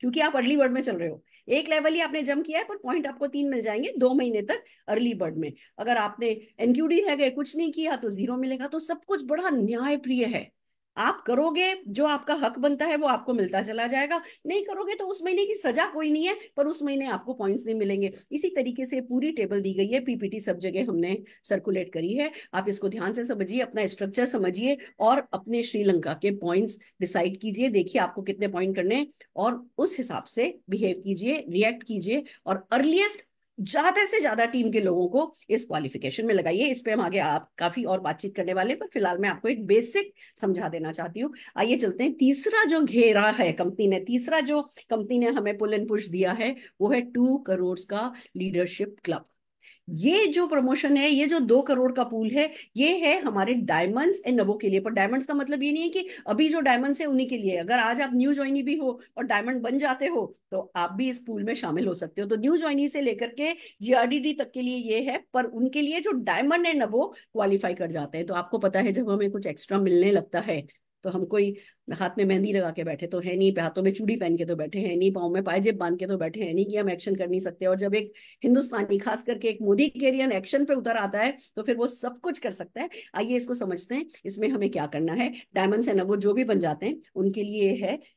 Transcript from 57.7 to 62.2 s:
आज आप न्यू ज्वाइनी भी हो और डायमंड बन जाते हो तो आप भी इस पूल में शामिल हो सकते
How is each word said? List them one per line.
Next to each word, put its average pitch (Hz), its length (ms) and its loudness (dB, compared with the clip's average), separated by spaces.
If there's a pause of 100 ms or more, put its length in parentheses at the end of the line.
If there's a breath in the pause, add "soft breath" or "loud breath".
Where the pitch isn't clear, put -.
आज 233 220 2
आप 262 140 -2
न्यू 254 180 4
ज्वाइनी 277 300 0
भी 285 140 0
हो 262 240 -2 (160 loud breath)
और 247 80 -4
डायमंड 233 360 0
बन 247 180 0
जाते 269 280 0
हो 269 320 -2 (120)
तो 190 260 -6
आप 175 160 -2
भी 247 160 -2
इस 247 100 -6
पूल 208 260 -6
में 220 100 -2
शामिल 254 320 -2
हो 180 80 0
सकते 170 280 -8